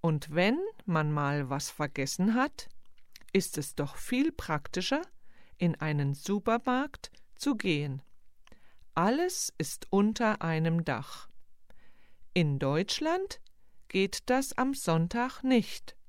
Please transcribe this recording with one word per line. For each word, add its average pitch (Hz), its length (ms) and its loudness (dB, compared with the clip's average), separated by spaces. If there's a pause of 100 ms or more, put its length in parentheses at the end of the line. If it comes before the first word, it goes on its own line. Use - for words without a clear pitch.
Und 156 320 0
wenn 202 260 4 (260)
man 156 260 2
mal 143 380 0
was 139 200 -2
vergessen 151 640 0
hat, 254 360 0 (640)
ist - 240 2
es 143 180 -6
doch 143 200 -4
viel 277 360 0
praktischer, - 720 -2 (560)
in 170 180 4
einen 143 380 0
Supermarkt 233 960 0 (240)
zu 285 200 0
gehen. 147 460 0 (920)
Alles 285 640 2
ist - 340 -6
unter 214 500 4
einem 165 420 2
Dach. - 460 -4 (1040)
In 147 240 4
Deutschland 208 840 0 (480)
geht - 420 0
das 254 280 2
am 262 160 2
Sonntag 202 680 0
nicht - 520 2 (140)